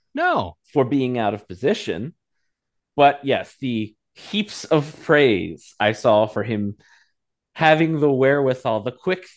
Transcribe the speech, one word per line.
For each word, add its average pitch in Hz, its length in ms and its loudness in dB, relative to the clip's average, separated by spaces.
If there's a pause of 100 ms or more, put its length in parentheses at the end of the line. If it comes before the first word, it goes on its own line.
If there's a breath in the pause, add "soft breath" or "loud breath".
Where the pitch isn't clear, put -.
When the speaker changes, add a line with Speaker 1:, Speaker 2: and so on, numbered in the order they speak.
(160)
Speaker 1:
No. 277 420 -2 (160)
Speaker 2:
for 143 100 2
being 123 360 -2
out 107 160 -2
of - 120 -16
position. 110 680 -4 (800)
But 143 280 4
yes, 113 380 -4
the 113 340 -6 (180)
heaps - 520 -8
of 151 380 -2
praise 104 760 0
I 107 140 2
saw 110 340 2
for 107 160 -6
him 104 320 -6 (800 soft breath)
having 160 460 2
the 147 120 4
wherewithal, 131 680 0
the 117 100 -8
quick 185 340 -6 (120)